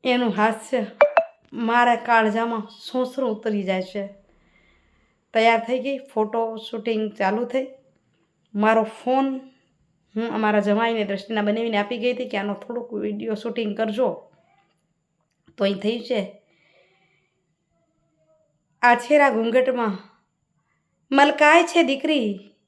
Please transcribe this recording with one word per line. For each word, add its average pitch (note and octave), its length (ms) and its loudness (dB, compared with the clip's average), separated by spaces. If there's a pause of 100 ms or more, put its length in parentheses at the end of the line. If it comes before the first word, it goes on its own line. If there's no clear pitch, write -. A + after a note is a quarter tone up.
એનું B3 280 0
હાસ્ય A3 540 -2 (640)
મારા A#3+ 440 2
કાળજામાં A3+ 680 0 (140)
સોંસરો B3+ 480 -4
ઉતરી G#3+ 340 -4
જાય F#3 200 -2
છે. G3 260 -8 (1300)
તૈયાર A3+ 300 4
થઈ B3 140 -2
ગઈ, C4 200 -4
ફોટો A3+ 580 -4
શૂટિંગ G#3+ 560 -6
ચાલુ G#3 320 -2
થઈ. C4 220 -4 (880)
મારો A3 300 4
ફોન C4 420 -2 (880)
હું A3 200 -6
અમારા G#3+ 260 0
જમાઈને G#3+ 440 0
દ્રષ્ટિના G3+ 380 -6
બનાવીને G#3+ 360 -2
આપી G#3 200 -4
ગઈ B3 140 -2
હતી A#3+ 160 -6
કે G#3 100 -6
આનો G3+ 160 -4
થોડુંક A#3 400 -10
વીડિયો G#3 400 -6
શૂટિંગ G#3+ 420 -6
કરજો, A3 320 -2 (1500)
તો G#3 80 -2
અહીં G3 160 0
થયું A3 240 -4
છે. G#3+ 340 -4 (2500)
આ A#3+ 120 8
છેરા C#4+ 360 4
ઘૂંઘટમાં A#3 640 0 (1160)
મલકાય D4 520 6
છે E4+ 200 2
દીકરી C4+ 760 -2 (120)